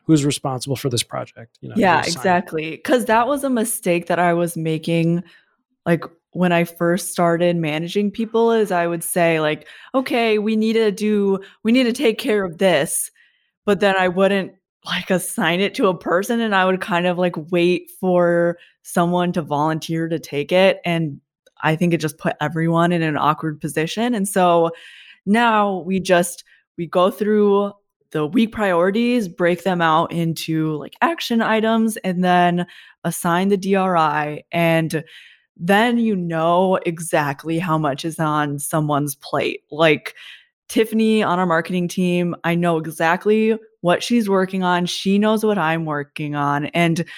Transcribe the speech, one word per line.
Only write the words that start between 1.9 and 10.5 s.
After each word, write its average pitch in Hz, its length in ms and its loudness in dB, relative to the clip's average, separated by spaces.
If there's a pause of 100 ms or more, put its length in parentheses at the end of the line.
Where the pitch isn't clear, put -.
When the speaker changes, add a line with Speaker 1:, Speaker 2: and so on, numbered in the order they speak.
Speaker 1:
assign - 80 -4
it. 175 80 -4
Speaker 2:
exactly. 160 600 -2
'Cause 226 300 0
that 226 200 2
was 269 160 -2
a 269 80 -2
mistake 190 580 -2
that 170 100 0
I 175 160 2
was 170 220 -2
making, 165 680 0 (640)
like, 170 180 0 (280)
when 175 200 0
I 170 120 2
first 170 460 -2
started 175 460 2
managing 170 540 -2
people, 226 420 0
is 214 180 0
I 170 160 0
would 170 160 -4
say, 165 380 0
like, 151 260 -2 (280)
"Okay, 233 440 0
we 220 180 0